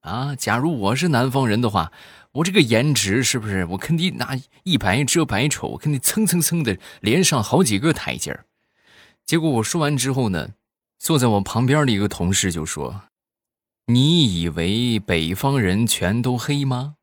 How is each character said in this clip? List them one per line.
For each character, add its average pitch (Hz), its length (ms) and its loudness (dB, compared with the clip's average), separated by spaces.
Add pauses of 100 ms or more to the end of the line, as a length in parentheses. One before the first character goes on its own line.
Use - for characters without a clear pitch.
啊， 127 340 -6
假 110 220 -2
如 147 200 -2
我 101 160 0
是 151 140 0
南 127 240 2
方 131 160 2
人 110 140 2
的 117 80 2
话， 90 240 -2 (400)
我 147 100 -2
这 185 80 0
个 185 100 4
颜 123 320 4
值 107 300 0
是 120 160 0
不 107 80 -8
是 95 180 -2
我 90 120 -6
肯 165 200 -2
定 180 200 -2
拿 127 200 -6 (260)
一 175 140 0
白 107 260 0
遮 156 220 2
百 117 240 0
丑， - 200 -6
我 - 80 -8
肯 151 140 -4
定 135 80 -2
蹭 - 260 0
蹭 175 160 2
蹭 165 220 0
的 101 140 0 (240)
连 127 200 4
上 135 220 2
好 147 200 2
几 107 160 2
个 156 120 2
台 - 240 -4
阶 - 160 -8
儿。” - 140 -12 (800)
结 160 140 0
果 160 100 0
我 117 140 2
说 165 180 -2
完 147 160 2
之 131 160 0
后 127 160 0
呢， 80 220 -4 (480)
坐 160 200 2
在 123 80 4
我 101 140 4
旁 120 240 -2
边 147 200 2
的 127 60 2
一 101 60 2
个 101 100 0
同 87 240 -2
事 95 220 0
就 80 120 -6
说 73 360 -8 (880)
：“你 127 540 4
以 85 80 -2
为 104 500 -2
北 85 340 -2
方 135 260 0
人 101 280 2
全 104 340 0
都 123 160 -2
黑 143 260 -2
吗？ 131 400 -4